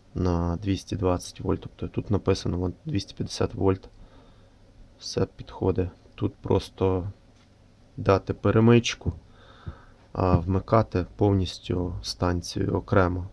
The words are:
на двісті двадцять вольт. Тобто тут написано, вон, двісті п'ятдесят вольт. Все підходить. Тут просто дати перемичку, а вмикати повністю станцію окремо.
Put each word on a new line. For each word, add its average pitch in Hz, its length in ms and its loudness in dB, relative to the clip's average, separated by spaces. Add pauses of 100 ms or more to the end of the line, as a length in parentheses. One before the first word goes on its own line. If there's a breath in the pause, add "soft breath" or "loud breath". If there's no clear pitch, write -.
(140)
на 85 420 0
двісті 98 400 -4
двадцять 92 440 -2
вольт. 92 200 -2
Тобто - 280 -12
тут - 220 -6
написано, 90 480 0
вон, 90 160 -4 (100)
двісті 151 300 -6
п'ятдесят - 400 -4
вольт. 95 340 0 (1120 soft breath)
Все - 280 -6
підходить. 92 640 -2 (240)
Тут 101 200 -4
просто 95 760 -2 (840)
дати 98 380 2
перемичку, 113 760 4 (1000 loud breath)
а 92 240 2
вмикати 92 680 2 (100)
повністю 92 840 0
станцію - 720 -2
окремо. 90 580 0